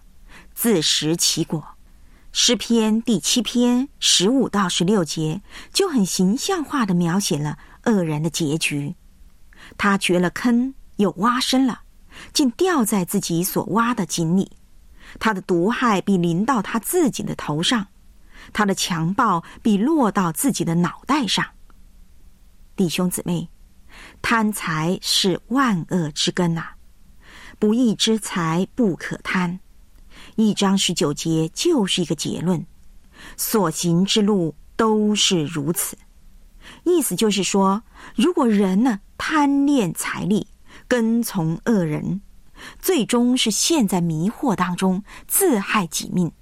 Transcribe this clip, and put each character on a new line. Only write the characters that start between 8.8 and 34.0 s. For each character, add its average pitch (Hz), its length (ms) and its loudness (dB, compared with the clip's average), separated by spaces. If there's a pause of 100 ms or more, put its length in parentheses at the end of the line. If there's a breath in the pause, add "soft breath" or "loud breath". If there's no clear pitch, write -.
他 196 220 0
掘 180 220 0
了 180 120 0
坑， 247 420 0 (240)
又 202 200 2
挖 240 220 0
深 262 260 2
了， 233 160 -2 (520 loud breath)
竟 302 180 2
掉 349 340 2
在 196 180 0
自 196 160 -2
己 170 240 -2
所 165 220 -2
挖 233 280 0
的 190 120 -2
井 165 320 0
里。 - 140 -2 (680 loud breath)
他 220 140 0
的 190 80 -6
毒 175 280 0
害 226 320 0
必 196 160 2
临 170 280 0
到 247 160 0
他 - 160 -4
自 311 320 0
己 - 140 -6
的 - 120 -6
头 151 280 -4
上， 214 240 0 (640 loud breath)
他 214 140 0
的 190 100 0
强 165 380 -2
暴 196 280 2 (200 loud breath)
必 208 160 4
落 247 340 2
到 175 220 0
自 277 180 0
己 170 140 -2
的 165 100 0
脑 175 320 0
袋 294 180 2
上。 - 200 -2 (1300)
弟 190 120 2
兄 180 220 -2
姊 - 160 -6
妹， 170 240 -4 (720 loud breath)
贪 220 300 2
财 165 500 -2
是 - 460 0
万 226 420 0
恶 160 220 -2
之 - 180 -4
根 175 280 0
啊！ - 180 -10 (840 loud breath)
不 214 160 2
义 233 220 2
之 220 240 0
财 170 560 -2
不 208 220 0
可 - 260 -10
贪。 180 360 -2 (760 loud breath)
一 214 180 2
章 196 240 2
十 185 160 0
九 147 200 0
节 160 400 0
就 294 340 2
是 185 140 0
一 165 40 -2
个 165 80 -2
结 - 280 -6
论， 170 220 0 (760 loud breath)
所 185 340 0
行 175 340 2